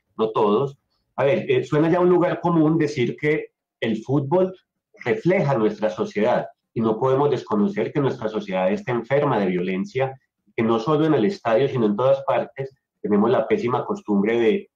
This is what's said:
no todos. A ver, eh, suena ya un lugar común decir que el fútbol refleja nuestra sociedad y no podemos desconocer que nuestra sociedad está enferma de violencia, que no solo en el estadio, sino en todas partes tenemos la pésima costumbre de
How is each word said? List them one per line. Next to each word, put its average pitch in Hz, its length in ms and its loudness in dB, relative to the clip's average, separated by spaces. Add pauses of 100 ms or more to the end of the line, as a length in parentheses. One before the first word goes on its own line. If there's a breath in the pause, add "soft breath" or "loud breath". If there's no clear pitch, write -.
(160)
no 113 140 -2
todos. 117 480 0 (420)
A 131 40 0
ver, 135 260 0
eh, 127 140 2
suena 156 260 0
ya 180 100 2
un 180 100 4
lugar 170 300 2
común 160 380 2
decir 143 420 -2
que 151 280 -2 (320)
el 107 240 -4
fútbol 151 520 0 (480)
refleja 139 540 0
nuestra 107 320 0
sociedad 110 560 -2 (300)
y 117 40 -2
no 110 200 0
podemos 135 320 2
desconocer 104 600 -2
que 147 80 -2
nuestra 113 300 -2
sociedad 95 420 -2
está 104 200 -4
enferma 131 480 0
de 98 80 0
violencia, 95 640 -2 (420)
que 120 60 -2
no 113 160 2
solo 151 300 0
en 147 80 2
el 113 100 2
estadio, 117 420 0
sino 120 200 0
en 104 80 0
todas 135 260 2
partes 123 520 -4 (280)
tenemos 104 300 2
la - 160 0
pésima 113 360 0
costumbre 104 560 0
de 104 360 2